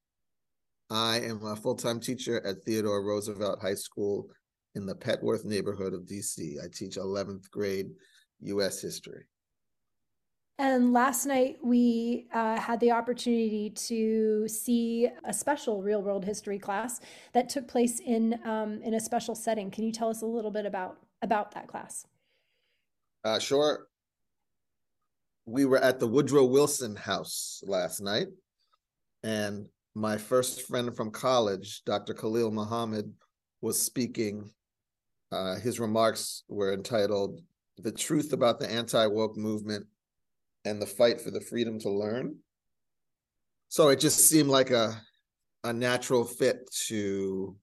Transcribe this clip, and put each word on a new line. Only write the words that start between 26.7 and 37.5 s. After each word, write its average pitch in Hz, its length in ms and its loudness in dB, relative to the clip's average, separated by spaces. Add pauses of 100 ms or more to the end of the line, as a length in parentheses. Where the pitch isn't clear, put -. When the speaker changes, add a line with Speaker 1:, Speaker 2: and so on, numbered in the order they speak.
Speaker 1:
House - 720 -6
last 90 340 -2
night, 107 280 -2 (960)
and 104 420 -4 (300)
my 107 200 -2
first 127 460 0
friend 120 340 -4
from 110 140 -4
college, 104 760 0
Doctor 104 300 -2
Khalil 110 380 0
Muhammad, 110 600 -4 (480)
was - 180 -2
speaking. 104 720 -4 (800)
Uh, 92 240 -2
his 107 240 -4
remarks 113 680 2
were 98 240 0
entitled, 101 680 0 (380)